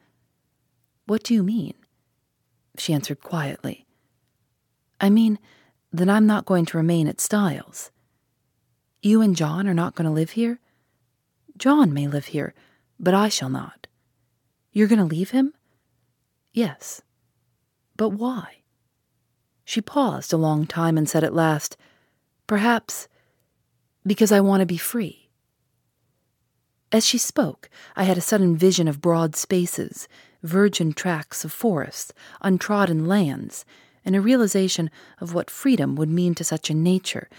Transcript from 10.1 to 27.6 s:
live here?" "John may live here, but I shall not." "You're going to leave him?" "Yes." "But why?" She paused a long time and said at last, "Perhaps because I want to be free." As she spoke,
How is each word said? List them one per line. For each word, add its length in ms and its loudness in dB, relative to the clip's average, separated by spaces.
live 200 0
here?" 300 -2
"John 360 4
may 140 -2
live 200 -4
here, 260 -8
but 160 2
I 140 4
shall 220 -6
not." 380 -10
"You're 160 2
going 120 4
to 160 0
leave 160 -4
him?" 220 2
"Yes." 480 -4
"But 140 0
why?" 500 -8
She 160 -6
paused 500 -2
a 60 2
long 280 0
time 320 0
and 120 0
said 140 0
at 100 -2
last, 420 0
"Perhaps 600 -2
because 240 4
I 80 6
want 220 4
to 40 2
be 120 -4
free." 520 -8
As 140 2
she 140 0
spoke, 500 -4